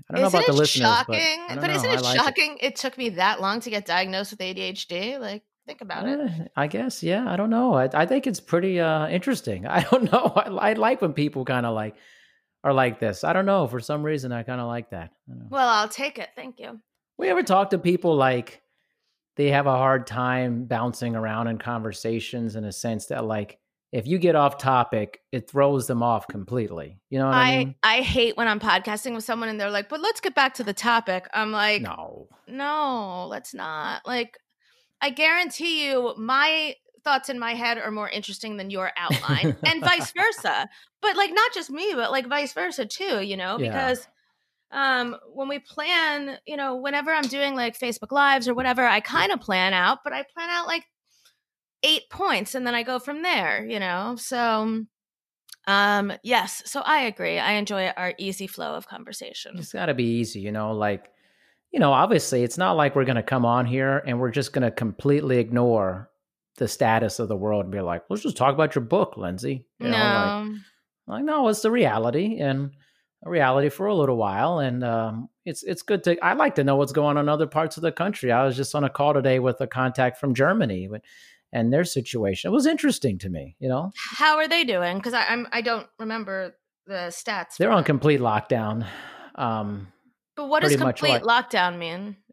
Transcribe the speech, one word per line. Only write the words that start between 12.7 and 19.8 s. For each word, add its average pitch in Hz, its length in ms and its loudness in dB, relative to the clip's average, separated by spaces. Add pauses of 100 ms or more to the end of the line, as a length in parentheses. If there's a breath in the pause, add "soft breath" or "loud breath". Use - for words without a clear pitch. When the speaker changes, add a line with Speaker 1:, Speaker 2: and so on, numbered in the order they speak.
Speaker 1:
like 127 260 2
this. 107 240 -2
I 160 100 0
don't 190 120 2
know. 196 220 2
For 120 120 -6
some 147 240 -4
reason, 139 280 -4
I 117 120 -6
kinda 123 220 -6
like 117 260 -8
that. 82 200 -10 (180)
I 127 40 -16
don't 123 60 -16
know. 117 100 -16
Speaker 2:
Well, 262 200 2
I'll 214 200 2
take 269 300 -8
it. - 160 -12
Thank 247 240 -18
you. 226 220 -16 (360)
Speaker 1:
We 370 120 -2
ever 359 140 2
talk 196 280 4
to 190 80 2
people, 175 360 2
like, 131 460 2 (760)
they 143 160 2
have 143 160 4
a 131 100 4
hard 131 300 4